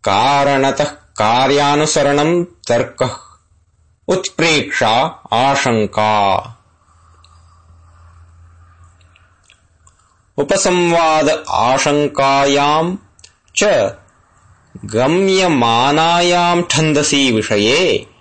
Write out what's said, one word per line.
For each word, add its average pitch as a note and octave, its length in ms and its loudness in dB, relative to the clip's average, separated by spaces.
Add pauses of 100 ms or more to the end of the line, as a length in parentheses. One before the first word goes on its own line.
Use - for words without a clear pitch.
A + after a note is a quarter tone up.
कारणतः C#3 920 0 (200)
कार्यानुसरणं C#3+ 1300 0
तर्कः, B2 720 -4 (920)
उत्प्रेक्षा D#3 1120 -2 (100)
आशङ्का। G#2+ 1200 0 (3750)
उपसंवाद E3+ 1120 0
आशङ्कायां C#3+ 1500 0 (600)
च C#3+ 360 0 (920)
गम्यमानायां E3+ 1800 2
छन्दसि D3 680 0
विषये A2 720 0 (140)